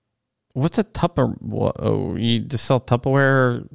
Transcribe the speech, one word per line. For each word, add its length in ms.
What's 240
a 60
Tupper-, 560
what, 400
oh, 360
you 260
just 240
sell 160
Tupperware, 920